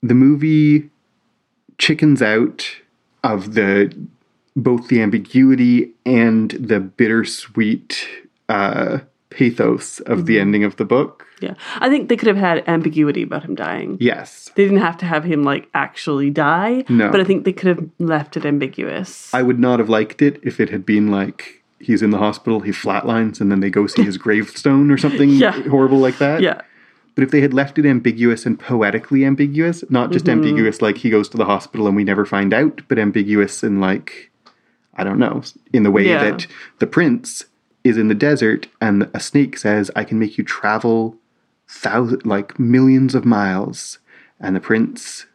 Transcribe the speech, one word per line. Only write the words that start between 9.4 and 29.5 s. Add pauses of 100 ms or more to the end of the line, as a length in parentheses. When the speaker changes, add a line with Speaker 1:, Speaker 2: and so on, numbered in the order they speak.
Speaker 1:
of
the
Speaker 2:
Mm-hmm.
Speaker 1:
ending
of
the
book. (120)
Speaker 2:
Yeah. (240)
I
think
they
could
have
had
ambiguity
about
him
dying.
Speaker 1:
Yes.
Speaker 2:
They
didn't
have
to
have
him,
like,
actually
die.
Speaker 1:
No.
Speaker 2:
But
I
think
they
could (100)
have (100)
left
it
ambiguous.
Speaker 1:
I
would
not
have
liked
it
if
it
had
been,
like, (160)
he's
in
the
hospital,
he
flatlines,
and
then
they
go
see
his
Speaker 2:
<laughs>
Speaker 1:
gravestone
or
something
Speaker 2:
Yeah. (180)
Speaker 1:
horrible
like
that.
Speaker 2:
Yeah. (540)
Speaker 1:
But
if
they
had
left
it
ambiguous
and
poetically
ambiguous,